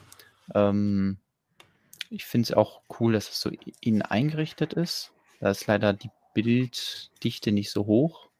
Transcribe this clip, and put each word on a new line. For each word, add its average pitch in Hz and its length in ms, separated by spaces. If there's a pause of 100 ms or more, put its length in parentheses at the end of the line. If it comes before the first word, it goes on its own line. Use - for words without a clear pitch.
(560)
Ähm, 101 640 (880)
ich 214 160
finde 117 200
es - 80
auch - 280 (180)
cool, 117 140
dass 104 160
es - 120
so - 100
i-, - 300
innen 107 220
eingerichtet 156 720
ist. - 400 (260)
Da 98 120
ist - 160
leider 104 260
die 101 180 (220)
Bilddichte - 1160
nicht 101 200
so 101 160
hoch. 127 420 (100)